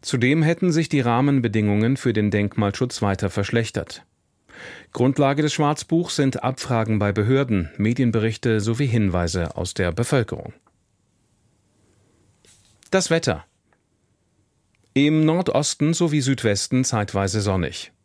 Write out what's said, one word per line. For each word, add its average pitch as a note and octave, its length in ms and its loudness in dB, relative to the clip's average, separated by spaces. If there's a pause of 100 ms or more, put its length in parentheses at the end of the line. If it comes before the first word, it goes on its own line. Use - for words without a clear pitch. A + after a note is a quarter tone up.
Zudem C3+ 420 0
hätten E3 300 2
sich D#3+ 160 0
die C#3 100 0
Rahmenbedingungen A#2 960 2
für B2 160 -2
den G#2 200 0
Denkmalschutz G#2 720 -2
weiter G2 280 0
verschlechtert. - 720 -4 (880)
Grundlage C#3 500 2
des D3+ 100 0
Schwarzbuchs D#3+ 640 0
sind C3+ 260 0
Abfragen A2+ 560 -2
bei G#2 140 0
Behörden, A2 640 0
Medienberichte A2+ 800 0
sowie A#2 300 0
Hinweise F2+ 680 0
aus - 160 -6
der F2 200 -2
Bevölkerung. A#2 640 -4 (2250)
Das F#3+ 200 0
Wetter. C3+ 340 0 (1500)
Im D#3 320 4
Nordosten D#3 720 0
sowie D#3 260 0
Südwesten B2 640 0
zeitweise G2+ 580 -2
sonnig. F#2+ 520 -2 (120)